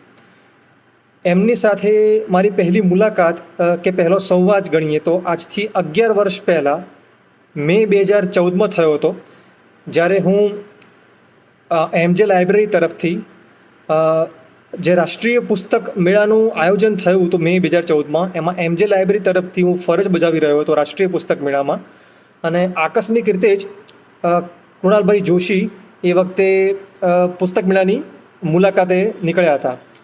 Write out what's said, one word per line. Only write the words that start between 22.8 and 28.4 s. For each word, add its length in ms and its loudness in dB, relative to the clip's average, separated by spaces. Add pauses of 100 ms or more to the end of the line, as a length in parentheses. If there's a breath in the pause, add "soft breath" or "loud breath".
રીતે 260 2
જ, 100 -4 (580)
અ, 160 0 (420)
કુણાલભાઈ 380 2
જોશી 500 0 (340)
એ 100 2
વખતે, 600 0 (260)
અ, 260 2
પુસ્તક 380 -4
મેળાની 360 0 (420)